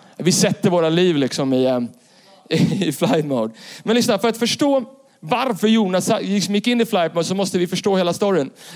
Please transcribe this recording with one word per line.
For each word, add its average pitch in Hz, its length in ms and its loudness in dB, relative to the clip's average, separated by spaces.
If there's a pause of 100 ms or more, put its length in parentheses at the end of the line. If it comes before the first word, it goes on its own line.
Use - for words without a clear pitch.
(180)
Vi 165 140 0
sätter 202 380 0
våra 170 200 2
liv, 175 260 2
liksom, 135 380 -2
i, 127 120 2
eh, 127 160 0 (680)
<laughs> 170 380 2
i 156 40 0
flight 165 340 0
mode. 117 280 -2 (300)
Men 214 120 0
lyssna, 226 240 2
för 233 100 0
att 226 80 -2
förstå 269 480 0 (340)
varför 220 480 -2
Jonas 190 380 2
sa-, 220 140 0
liksom 196 360 -2
gick 202 120 -2
in 240 140 2
i 220 40 0
flight 170 280 0
mode 165 120 -2
så 190 100 -4
måste 190 220 -2
vi 175 100 0
förstå 190 300 -2
hela 175 160 0
storyn. 185 360 0 (260)